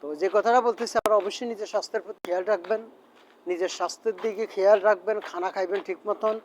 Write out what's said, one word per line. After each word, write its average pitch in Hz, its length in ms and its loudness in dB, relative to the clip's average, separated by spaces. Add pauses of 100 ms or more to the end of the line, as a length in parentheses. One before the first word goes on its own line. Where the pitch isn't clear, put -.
তো 147 140 -6
যে 175 180 0
কথাটা 226 280 6
বলতেছি, 233 360 -2
আপনারা 214 200 4
অবশ্যই 202 300 -2
নিজের 214 200 -8
স্বাস্থ্যের 208 340 -4
প্রতি 196 240 -16
খেয়াল 180 180 -2
রাখবেন, 196 380 0 (680)
নিজের 180 220 0
স্বাস্থ্যের 185 460 -4
দিকে 214 300 -4
খেয়াল 202 340 6
রাখবেন, 208 400 2
খানা 180 320 -6
খাইবেন 190 300 -2
ঠিক 180 160 -6 (100)
মতন 214 380 -2